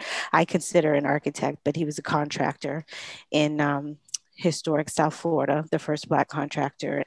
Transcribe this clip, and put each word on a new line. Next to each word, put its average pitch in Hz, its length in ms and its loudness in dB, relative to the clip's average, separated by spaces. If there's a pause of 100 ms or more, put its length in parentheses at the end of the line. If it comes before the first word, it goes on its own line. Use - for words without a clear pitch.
(300)
I 165 140 6
consider 160 480 2
an 143 140 2
architect, 147 580 0
but 147 120 0
he 160 100 0
was 151 120 -4
a 156 40 -6
contractor 147 840 -2 (460)
in, 151 320 2
um, 147 340 0 (400)
historic 156 540 0
South 156 240 2
Florida, 151 560 0
the 160 80 0
first - 300 -4
Black 139 200 2
contractor. 143 800 -4